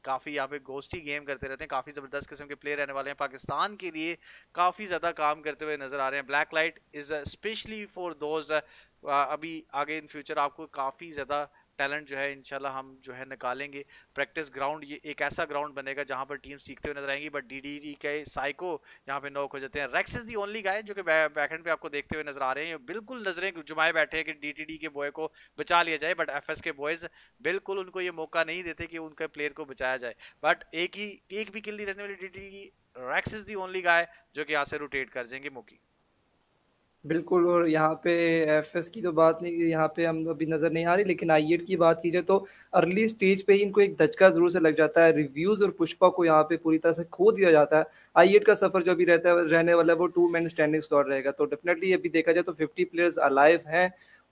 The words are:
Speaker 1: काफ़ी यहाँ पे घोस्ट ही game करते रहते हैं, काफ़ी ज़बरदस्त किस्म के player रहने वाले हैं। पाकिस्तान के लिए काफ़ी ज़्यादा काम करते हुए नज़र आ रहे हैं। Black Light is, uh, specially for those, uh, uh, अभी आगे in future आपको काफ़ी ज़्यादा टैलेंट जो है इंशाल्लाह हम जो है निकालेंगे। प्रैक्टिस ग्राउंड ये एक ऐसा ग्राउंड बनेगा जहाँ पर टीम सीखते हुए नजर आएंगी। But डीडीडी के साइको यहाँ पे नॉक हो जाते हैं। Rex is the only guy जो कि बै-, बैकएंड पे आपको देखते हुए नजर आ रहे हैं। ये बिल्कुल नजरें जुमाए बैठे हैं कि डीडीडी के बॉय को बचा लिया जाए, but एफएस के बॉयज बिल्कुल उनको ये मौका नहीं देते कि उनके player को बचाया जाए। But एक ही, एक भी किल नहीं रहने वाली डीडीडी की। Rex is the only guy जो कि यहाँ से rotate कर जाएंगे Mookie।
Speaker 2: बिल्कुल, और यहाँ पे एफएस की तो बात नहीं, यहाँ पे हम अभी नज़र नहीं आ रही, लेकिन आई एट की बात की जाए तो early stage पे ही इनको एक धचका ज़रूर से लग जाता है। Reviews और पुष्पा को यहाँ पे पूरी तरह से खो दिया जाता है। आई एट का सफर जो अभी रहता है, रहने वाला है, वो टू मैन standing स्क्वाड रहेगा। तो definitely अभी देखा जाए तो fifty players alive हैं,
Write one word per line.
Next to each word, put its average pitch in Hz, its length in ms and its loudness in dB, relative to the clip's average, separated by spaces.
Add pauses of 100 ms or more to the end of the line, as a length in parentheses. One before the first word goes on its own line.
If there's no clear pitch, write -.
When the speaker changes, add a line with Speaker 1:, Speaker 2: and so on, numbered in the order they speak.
Speaker 1:
काफ़ी 135 320 -8
यहाँ 139 120 -4
पे 143 120 -10
घोस्ट 135 340 -14
ही 180 80 -10
game 147 220 -8
करते 139 240 -10
रहते 135 160 -12
हैं, 156 80 -14
काफ़ी 131 220 -8
ज़बरदस्त 143 360 -12
किस्म 143 160 -18
के 143 100 -14
player 147 220 -8
रहने 139 160 -6
वाले 135 160 -6
हैं। 143 100 -12
पाकिस्तान 147 560 -6
के 185 160 -12
लिए 160 260 -8 (380)
काफ़ी 180 300 0
ज़्यादा 170 260 -4
काम 151 300 -2
करते 151 240 -8
हुए 151 120 -6
नज़र 139 220 -8
आ 135 100 -2
रहे 139 100 -4
हैं। 131 80 -10
Black 147 300 -2
Light 156 460 -6
is, 143 80 -10
uh, 143 240 -8
specially 214 500 -10 (120)
for 175 260 -8
those, 151 220 -4
uh, 151 140 -2
uh, - 20 -10 (440)
अभी 151 580 -2 (100)
आगे 147 280 -4
in 151 60 -20
future 151 300 -10
आपको 143 280 -4
काफ़ी 151 460 -10
ज़्यादा 143 380 -6 (280)
टैलेंट 143 300 -4
जो 135 100 -10
है 139 140 -4
इंशाल्लाह 139 400 -10
हम 135 320 -14
जो 131 100 -16
है 131 120 -14
निकालेंगे। 135 600 -8 (300)
प्रैक्टिस 143 380 -6
ग्राउंड 139 320 -6
ये 143 200 -14
एक 151 160 -8
ऐसा 147 240 -4
ग्राउंड 147 280 -6
बनेगा 135 300 -8
जहाँ 135 220 -8
पर 143 100 -12
टीम 139 220 -18
सीखते 139 320 -14
हुए 143 120 -10
नजर 139 100 -6
आएंगी। 147 180 -8
But 147 100 -8
डीडीडी 143 540 -14
के 147 320 -8
साइको 143 560 -8 (280)
यहाँ 139 100 -4
पे 139 100 -12
नॉक 139 240 -8
हो 139 60 -10
जाते 135 200 -10
हैं। 139 80 -4
Rex 156 180 -2
is 240 160 -10
the 233 140 -12
only 208 280 -8
guy 196 180 -2
जो 208 120 -14
कि 196 80 -10
बै-, 156 340 0
बैकएंड 151 280 -4
पे 165 60 -8
आपको 160 200 -4
देखते 143 260 -8
हुए 151 160 -8
नजर 139 80 -14
आ 131 120 -2
रहे 143 140 -6
हैं। 170 60 -10
ये 160 60 -10
बिल्कुल 214 500 -12
नजरें 185 260 -6 (140)
जुमाए 160 240 2
बैठे 160 260 0
हैं 160 80 -2
कि 160 80 -8
डीडीडी 151 440 -12
के 156 100 -10
बॉय 143 220 -6
को 156 220 -8 (280)
बचा 170 240 2
लिया 165 140 -2
जाए, 156 160 -2
but 165 160 -4
एफएस 143 320 -8
के 165 100 -8
बॉयज 156 360 -6 (340)
बिल्कुल 190 380 -4
उनको 185 220 -10
ये 180 100 -6
मौका 165 320 -4
नहीं 165 200 -6
देते 165 220 -10
कि 165 120 -14
उनके 160 300 -10
player 147 260 -8
को 156 120 -12
बचाया 131 320 -4
जाए। 120 180 -10 (300)
But 165 100 4 (180)
एक 170 220 -4
ही, 202 260 -12 (100)
एक 202 200 -8
भी 214 100 -12
किल 208 140 -12
नहीं 208 100 -12
रहने 196 180 -10
वाली 202 120 -12
डीडीडी 190 340 -16
की। 196 220 -20 (420)
Rex 185 140 -2
is 208 220 -12
the 196 180 -8
only 185 180 -8
guy 170 200 4 (300)
जो 147 80 -6
कि 151 100 -6
यहाँ 143 120 0
से 151 120 -10
rotate 139 320 -6
कर 123 160 -10
जाएंगे 135 240 -12
Mookie। 127 300 -20 (1300)
Speaker 2:
बिल्कुल, 170 420 2
और 175 200 4
यहाँ 156 360 2
पे 175 80 2 (320)
एफएस 151 460 0
की 226 120 -12
तो 175 100 -2
बात 160 300 4
नहीं, 175 120 -6
यहाँ 165 340 2
पे 165 180 -2
हम 160 200 -2
अभी 160 200 -4
नज़र 156 260 0
नहीं 165 140 -2
आ 175 100 2
रही, 202 100 2
लेकिन 170 260 0
आई 156 220 4
एट 170 120 -2
की 190 100 -2
बात 165 280 4
की 170 80 0
जाए 180 100 0
तो 196 260 2 (260)
early 185 340 4
stage 196 360 2
पे 202 100 6
ही 196 60 6
इनको 202 220 2
एक 202 140 4
धचका 160 340 6
ज़रूर 170 220 4
से 180 80 2
लग 160 160 4
जाता 156 280 6
है। 165 80 8
Reviews 151 500 0
और 196 100 2
पुष्पा 170 380 4
को 180 160 0
यहाँ 156 180 6
पे 165 140 0
पूरी 160 200 0
तरह 165 160 2
से 165 100 -4
खो 185 280 4
दिया 190 200 6
जाता 151 260 8
है। 156 80 4 (320)
आई 185 180 8
एट 208 80 8
का 214 100 8
सफर 190 300 2
जो 180 80 2
अभी 175 140 4
रहता 170 240 6
है, 175 180 4
रहने 165 260 4
वाला 170 200 6
है, 165 60 0
वो 175 80 2
टू 175 220 2
मैन 170 180 0
standing 156 360 0
स्क्वाड 143 260 2
रहेगा। 135 220 -2
तो 147 140 0
definitely 175 480 0
अभी 180 160 0
देखा 160 220 2
जाए 170 120 4
तो 175 100 -4
fifty 156 300 -2
players 170 340 0
alive 147 500 6
हैं, 180 260 2 (380)